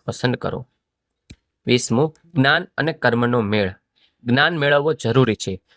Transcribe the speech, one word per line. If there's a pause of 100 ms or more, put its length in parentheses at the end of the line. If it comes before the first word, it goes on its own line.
પસંદ
કરો. (960)
વીસમું, (100)
જ્ઞાન (100)
અને
કર્મનો
મેળ. (500)
જ્ઞાન
મેળવવો
જરૂરી
છે, (160)